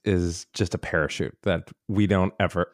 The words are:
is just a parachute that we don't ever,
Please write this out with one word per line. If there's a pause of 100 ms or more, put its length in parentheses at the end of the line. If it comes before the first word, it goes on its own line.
is
just
a
parachute
that (180)
we
don't
ever,